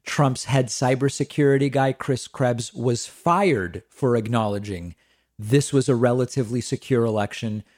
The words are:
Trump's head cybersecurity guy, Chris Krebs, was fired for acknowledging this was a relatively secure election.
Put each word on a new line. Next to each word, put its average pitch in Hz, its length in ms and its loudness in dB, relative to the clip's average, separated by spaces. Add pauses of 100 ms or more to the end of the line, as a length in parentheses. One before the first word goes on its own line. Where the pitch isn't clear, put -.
Trump's 135 400 0
head 131 220 0
cybersecurity 139 1000 2
guy, 135 220 2
Chris - 380 -4
Krebs, 120 440 -2
was 120 320 -2
fired 147 840 0
for 123 260 0
acknowledging 104 800 -2 (420)
this 117 360 0
was 135 160 2
a 131 60 2
relatively 123 680 0
secure 123 420 0
election. 107 640 -2 (120)